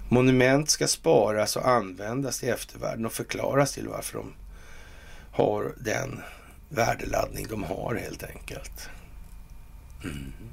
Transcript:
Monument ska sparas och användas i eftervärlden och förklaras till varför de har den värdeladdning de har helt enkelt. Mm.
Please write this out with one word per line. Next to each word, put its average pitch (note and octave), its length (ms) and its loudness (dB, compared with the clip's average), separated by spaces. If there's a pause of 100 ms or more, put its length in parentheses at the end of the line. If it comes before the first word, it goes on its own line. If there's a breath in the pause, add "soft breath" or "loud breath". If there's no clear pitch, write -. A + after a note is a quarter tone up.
(120)
Monument C3 580 8
ska - 180 2
sparas G#2+ 680 4
och - 120 0
användas A2+ 760 0
i B2+ 60 0
eftervärlden A2+ 560 -4
och A2+ 80 -4
förklaras B2+ 600 2
till - 140 -8
varför - 300 -6
de G#2+ 160 -8 (1000 loud breath)
har - 460 2
den - 440 -2 (480 loud breath)
värdeladdning - 800 0
de G#2+ 140 -4
har - 320 -4
helt - 280 -6
enkelt. - 680 -10 (1120 loud breath)
Mm. C#2+ 300 -8 (200)